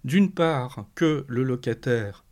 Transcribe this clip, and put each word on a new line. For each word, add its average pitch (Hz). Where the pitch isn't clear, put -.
d'une 185
part 131
que 156
le 127
locataire 120